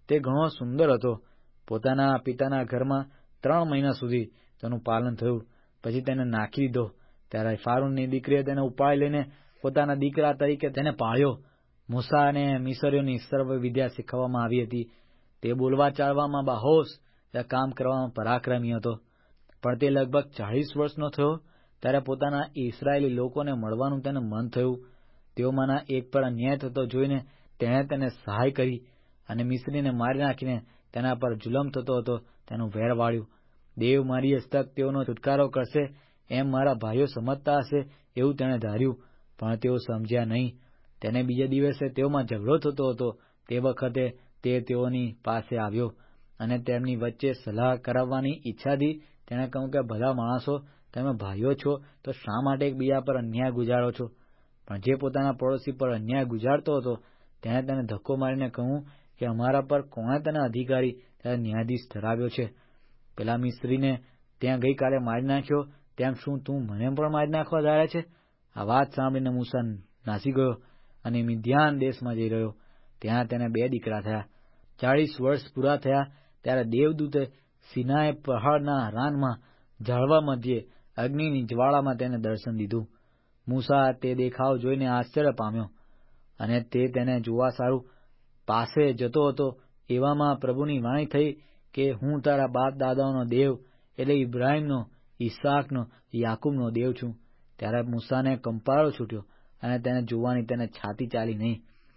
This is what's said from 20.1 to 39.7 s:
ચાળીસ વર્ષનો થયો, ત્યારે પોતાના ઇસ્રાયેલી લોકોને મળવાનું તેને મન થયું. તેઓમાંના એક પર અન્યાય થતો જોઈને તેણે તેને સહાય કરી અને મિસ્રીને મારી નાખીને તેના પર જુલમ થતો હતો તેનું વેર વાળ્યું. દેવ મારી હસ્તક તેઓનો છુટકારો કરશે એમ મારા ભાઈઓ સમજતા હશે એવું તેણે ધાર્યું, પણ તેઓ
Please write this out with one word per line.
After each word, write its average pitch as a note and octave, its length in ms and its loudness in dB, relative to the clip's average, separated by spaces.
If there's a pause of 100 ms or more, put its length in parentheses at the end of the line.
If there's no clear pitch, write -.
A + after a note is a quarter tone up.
ચાળીસ B2 440 -4 (100)
વર્ષનો D3 320 -2
થયો, D3 320 0 (420)
ત્યારે C3 160 2
પોતાના C3+ 420 -2 (160)
ઇસ્રાયેલી C#3 520 0
લોકોને B2+ 440 -2
મળવાનું B2 480 -2
તેને C#3 220 -4
મન A2 260 -4
થયું. B2+ 380 -2 (500)
તેઓમાંના C3+ 520 0
એક C3 220 -4
પર C#3 120 2
અન્યાય B2+ 340 0
થતો C3 300 -4
જોઈને C3+ 380 0 (360)
તેણે C3 240 2
તેને C3+ 240 -2
સહાય A#2 420 0
કરી B2+ 280 0 (500)
અને A#2 140 -2
મિસ્રીને C3 480 -2
મારી B2 280 0
નાખીને C3 440 -2 (320)
તેના B2 200 0
પર A#2+ 200 -2
જુલમ B2 360 -2
થતો B2+ 280 -2
હતો A#2+ 180 0
તેનું - 520 -8
વેર A2 240 0
વાળ્યું. A#2 360 0 (500)
દેવ C3 260 4
મારી C3 320 2
હસ્તક C3+ 380 0
તેઓનો C3+ 300 0
છુટકારો C#3 440 2
કરશે C#3 460 -2 (360)
એમ C3+ 200 0
મારા C3 240 4
ભાઈઓ A2+ 300 0
સમજતા C#3 540 0
હશે C#3+ 320 -2 (260)
એવું C#3 180 2
તેણે C3 240 0
ધાર્યું, A#2 440 -2 (360)
પણ A2+ 180 -2
તેઓ B2 200 0